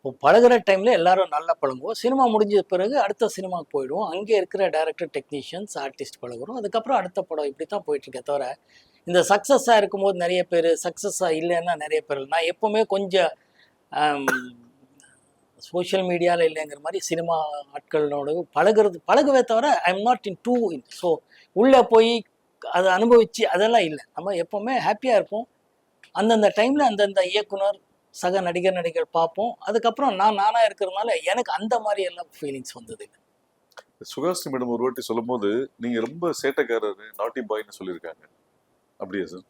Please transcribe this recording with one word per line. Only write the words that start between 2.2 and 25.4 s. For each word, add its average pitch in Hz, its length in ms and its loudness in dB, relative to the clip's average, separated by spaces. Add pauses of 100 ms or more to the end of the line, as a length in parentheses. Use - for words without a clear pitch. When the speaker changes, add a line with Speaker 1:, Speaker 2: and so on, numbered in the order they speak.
Speaker 1:
முடிஞ்ச 208 320 2
பிறகு 196 400 0
அடுத்த 208 300 0 (120)
சினிமாக்கு 180 320 -8
போயிடுவோம். 151 360 -4
அங்கே 202 260 -2
இருக்கிற 190 340 0
டைரக்டர், 156 480 -4
டெக்னீஷியன்ஸ், 147 580 -10
ஆர்டிஸ்ட் - 460 -12
பழகுறோம். 123 340 -12
அதுக்கப்புறம் 226 420 -2
அடுத்த 185 240 -4
படம், 151 240 -6
இப்படி 143 240 -8
தான் 208 140 -6
போயிட்டு 143 280 -6
இருக்கே 127 120 -12
தவிர, 139 340 -4 (480)
இந்த 175 160 4
சக்சஸா 233 560 4
இருக்கும்போது 196 400 0
நிறைய 175 260 0
பேரு, 165 400 2
சக்சஸா 185 400 -6
இல்லைன்னா 170 520 -2
நிறைய 151 260 -4
பேர். 139 260 -6
நான் 160 140 0
எப்பவுமே 208 440 0
கொஞ்சம், 190 520 0 (520)
ஆம், 135 680 -2 (1000)
சோஷியல் 180 480 -4
மீடியால 175 360 2
இல்லைங்கிற 156 340 -2
மாதிரி 165 240 -8
சினிமா 160 600 -4
ஆட்களோட 147 840 -4 (120)
பழகுறது, 202 400 4 (120)
பழகுவே 262 360 4
தவிர 240 380 2
I 180 120 2
am 202 120 -4
not 247 220 0
in 185 120 -8 (100)
too 233 240 0
in. 131 140 -10
So 165 300 -2 (340)
உள்ள 262 320 6
போய் 226 400 4 (480)
அதை 185 200 2
அனுபவிச்சு 226 520 4
அதெல்லாம் 208 380 2
இல்ல. 156 240 -4 (100)
நம்ம 190 180 -6
எப்பவுமே 208 540 -4
ஹாப்பியா 220 280 0
இருப்போம். 202 320 -2 (640)